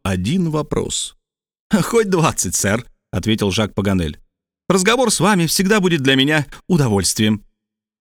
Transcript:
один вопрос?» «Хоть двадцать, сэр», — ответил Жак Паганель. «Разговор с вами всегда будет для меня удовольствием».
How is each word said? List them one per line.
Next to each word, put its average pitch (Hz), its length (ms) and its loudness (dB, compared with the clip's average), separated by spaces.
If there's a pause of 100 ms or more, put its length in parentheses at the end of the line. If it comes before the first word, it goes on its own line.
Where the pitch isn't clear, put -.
один 160 480 -2
вопрос?» - 680 -6 (560)
«Хоть 220 380 0
двадцать, 156 460 0
сэр», — 107 280 -2 (280)
ответил 104 400 0
Жак 101 220 -2
Паганель. 95 440 -2 (520)
«Разговор 220 400 2
с - 80 -2
вами 180 280 2
всегда 196 340 2
будет 170 200 2
для 135 140 2
меня 143 320 2 (220)
удовольствием». 110 760 2 (580)